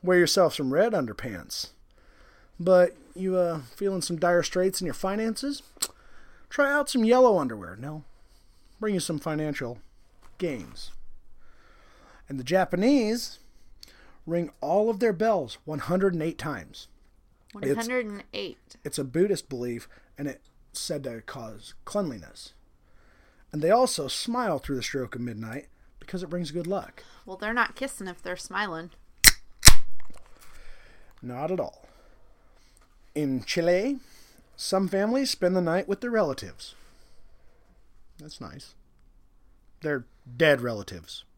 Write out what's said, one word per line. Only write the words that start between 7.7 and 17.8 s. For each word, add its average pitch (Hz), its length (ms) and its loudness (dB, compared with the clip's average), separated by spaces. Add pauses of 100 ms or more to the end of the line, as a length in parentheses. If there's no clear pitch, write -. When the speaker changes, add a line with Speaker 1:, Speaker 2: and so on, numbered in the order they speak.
Speaker 1:
No. 147 280 -12 (760)
Bring 214 160 -2
you 180 60 0
some 160 180 -4
financial 147 600 -6 (600)
gains. - 540 -8 (1400)
And 139 100 -8
the 127 60 -8
Japanese 214 920 0 (880)
ring 170 240 -4 (100)
all 196 300 2
of 202 100 -4
their 226 120 2
bells 180 520 -2
one 156 140 -8
hundred 185 340 0
and 160 100 -4
eight 160 160 -4
times. 127 500 -10 (720)
It's 135 60 -2
Speaker 2:
One 143 80 0
hundred 240 300 -4